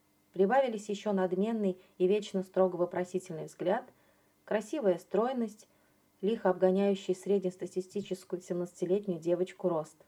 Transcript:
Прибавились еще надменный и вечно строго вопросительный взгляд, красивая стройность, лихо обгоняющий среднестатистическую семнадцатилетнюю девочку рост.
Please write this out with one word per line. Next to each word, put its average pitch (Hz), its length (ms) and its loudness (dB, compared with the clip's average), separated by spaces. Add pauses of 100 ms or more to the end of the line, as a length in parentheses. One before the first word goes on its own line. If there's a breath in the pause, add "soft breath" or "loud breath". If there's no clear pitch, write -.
(340)
Прибавились 220 560 2
еще 208 220 -2
надменный 190 640 2 (220 loud breath)
и 185 80 4
вечно 196 380 0
строго 185 320 2
вопросительный 175 720 -4
взгляд, 190 380 -2 (640 soft breath)
красивая 208 540 0
стройность, 226 680 -4 (540 soft breath)
лихо 196 300 2
обгоняющий 190 640 2
среднестатистическую 185 1300 -4
семнадцатилетнюю 180 760 -2
девочку 175 500 -2
рост. 160 280 -4 (100)